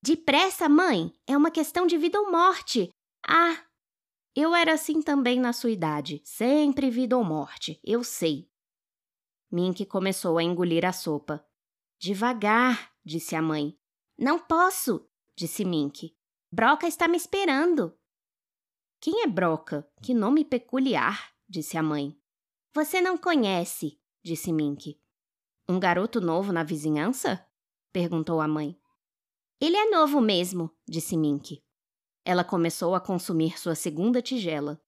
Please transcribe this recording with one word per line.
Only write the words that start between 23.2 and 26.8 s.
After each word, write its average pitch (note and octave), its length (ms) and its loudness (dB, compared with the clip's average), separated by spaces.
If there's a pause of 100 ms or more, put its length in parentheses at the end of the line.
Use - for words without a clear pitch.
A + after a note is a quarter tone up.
disse E3 300 -4
Mink. D3 480 -4 (680)
"Um F#3 120 0
garoto F#3+ 420 0
novo F3+ 320 -2
na E3 100 0
vizinhança?" D#3 840 -2 (460)